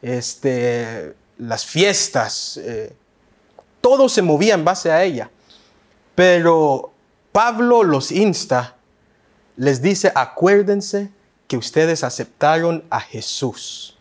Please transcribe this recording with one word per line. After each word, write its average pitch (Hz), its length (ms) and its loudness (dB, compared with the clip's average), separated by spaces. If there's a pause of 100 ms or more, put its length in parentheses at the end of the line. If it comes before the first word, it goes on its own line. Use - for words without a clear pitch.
este, 120 1120 -4 (240)
las 113 260 -8
fiestas, - 960 -2
eh, 110 340 -12 (840)
todo 262 280 4
se 214 140 0
movía 175 320 4
en 165 100 0
base 175 280 0
a 165 100 4
ella. 143 280 -4 (840)
Pero 165 760 4 (400)
Pablo 233 500 2
los 147 300 0
insta, 175 640 0 (800)
les 131 240 0
dice, 190 340 2
"Acuérdense 202 960 0 (380)
que 131 80 -4
ustedes 160 480 -2
aceptaron 160 840 -2
a - 100 -4
Jesús". - 1000 -10